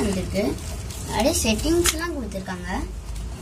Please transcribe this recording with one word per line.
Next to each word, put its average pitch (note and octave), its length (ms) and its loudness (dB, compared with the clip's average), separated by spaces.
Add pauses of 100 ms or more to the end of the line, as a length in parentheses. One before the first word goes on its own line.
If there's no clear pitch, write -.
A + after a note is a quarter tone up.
வந்திருக்கு. F#3+ 420 0 (680)
அப்படியே C4+ 320 4
செட்டிங்ஸ்லாம் D#4 760 4
கொடுத்துருக்காங்க. F#3 520 -4 (720)